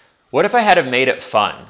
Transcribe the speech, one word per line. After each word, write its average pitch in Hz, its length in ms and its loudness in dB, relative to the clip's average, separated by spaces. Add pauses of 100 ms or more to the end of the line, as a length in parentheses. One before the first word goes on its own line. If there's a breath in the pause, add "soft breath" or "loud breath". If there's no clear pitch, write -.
(300 soft breath)
What 156 160 0
if 208 80 -2
I 240 60 2
had 196 180 2
have 143 80 0
made 127 220 0
it - 140 -4
fun? 101 320 -2 (160)